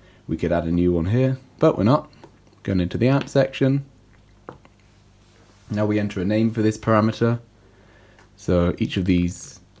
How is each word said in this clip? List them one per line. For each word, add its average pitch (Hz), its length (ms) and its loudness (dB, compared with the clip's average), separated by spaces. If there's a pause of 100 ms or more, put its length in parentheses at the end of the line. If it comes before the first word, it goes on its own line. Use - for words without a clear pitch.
(280)
we 82 80 -4
could 85 160 -2
add 85 120 0
a 82 60 -4
new 87 220 2
one 85 140 0
here, 131 320 0 (200)
but 160 180 2
we're - 60 -2
not. 120 260 2 (540)
Going 95 180 -2
into 87 160 -4
the 120 120 0
amp 139 200 0
section. 139 560 0 (1800)
Now 104 180 -2
we 104 120 0
enter 104 220 -4
a 90 40 -2
name 110 280 0
for 113 100 -2
this 110 160 0
parameter. 113 600 2 (960)
So 87 420 0
each - 180 -4
of 90 100 -2
these 90 520 -2 (220)